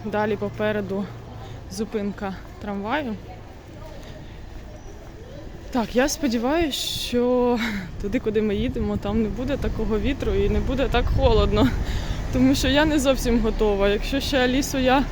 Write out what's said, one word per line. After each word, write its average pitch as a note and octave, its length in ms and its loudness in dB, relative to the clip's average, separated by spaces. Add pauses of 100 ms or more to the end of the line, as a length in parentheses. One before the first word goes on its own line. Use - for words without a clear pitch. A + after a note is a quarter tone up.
далі G#3+ 300 0
попереду G3+ 680 -2 (680)
зупинка G3+ 640 -4 (280)
трамваю. G#3+ 540 -4 (2500)
Так, A3 240 -2
я C4 140 4
сподіваюся, C4 680 0
що B3 800 0 (420)
туди, G3+ 180 -2
куди G#3+ 220 0
ми G#3 140 0
їдемо, A3 420 -2
там G#3+ 260 0
не G#3 60 0
буде B3+ 280 -2
такого G#3+ 420 0
вітру A#3+ 340 0
і G3+ 160 2
не G#3 100 2
буде C4 320 0
так B3 140 2
холодно. G#3+ 640 6 (680)
Тому C4 220 6
що C#4 120 2
я C#4+ 180 6
не D#4 140 4
зовсім B3 400 2
готова. G#3 500 2
Якщо A#3+ 300 0
ще C4+ 240 2
Алісу C4 340 0
я B3+ 340 4